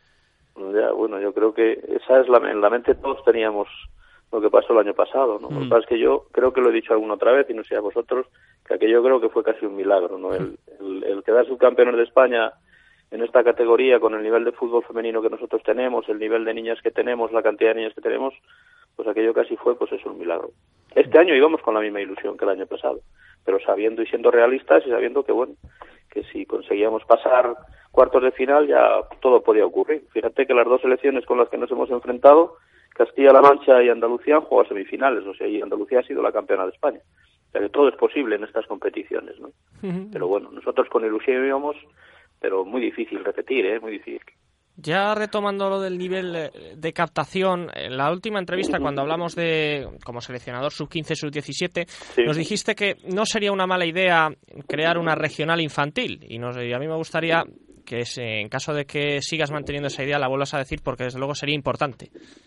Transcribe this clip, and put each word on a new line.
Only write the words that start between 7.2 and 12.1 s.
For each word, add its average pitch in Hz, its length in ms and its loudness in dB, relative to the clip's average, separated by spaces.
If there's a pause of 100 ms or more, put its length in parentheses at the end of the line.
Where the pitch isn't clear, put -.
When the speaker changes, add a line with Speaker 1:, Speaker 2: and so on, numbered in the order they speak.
Speaker 1:
vez, 139 180 2
y 113 40 -6
no 110 100 -10
sé 113 120 -10
a 104 40 -2
vosotros, 117 460 -4 (400)
que - 80 -2
aquello 113 280 4
creo 131 180 4
que 110 80 0
fue 110 160 -2
casi 110 220 -2
un 98 100 -8
milagro, 95 420 0
¿no? 92 160 -6
El, 95 240 -6 (220)
el, 95 240 -8
el 98 200 -4
quedar 113 220 4
subcampeones 123 500 4
de 117 80 2
España 123 480 2 (580)